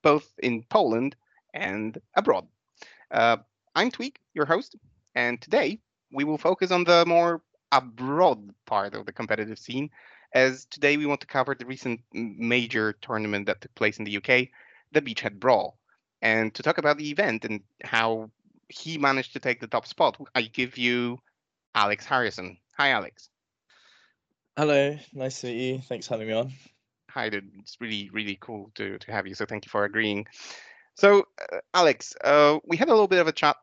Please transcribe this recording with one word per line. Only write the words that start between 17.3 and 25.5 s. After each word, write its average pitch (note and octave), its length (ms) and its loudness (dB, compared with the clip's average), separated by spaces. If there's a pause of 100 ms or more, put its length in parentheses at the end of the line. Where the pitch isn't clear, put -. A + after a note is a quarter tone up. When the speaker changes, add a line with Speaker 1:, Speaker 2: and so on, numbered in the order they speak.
Speaker 1:
and G#2+ 160 -6 (240)
how A2+ 440 -2 (380)
he D#3+ 300 -12
managed C3+ 360 0
to C#3 60 -10
take A#2+ 220 -4
the A#2 60 -14
top A2+ 200 -6
spot, C#3 300 0 (180)
I B2+ 60 2
give A#2+ 360 -6
you B2 440 -2 (560)
Alex G#2 280 0
Harrison. G2+ 520 -4 (200)
Hi, C#3 140 0
Alex. G#2+ 360 -6 (1300)
Speaker 2:
Hello, D3 420 2 (140)
nice C3 300 -8
to B2+ 60 -8
meet A#2+ 100 -6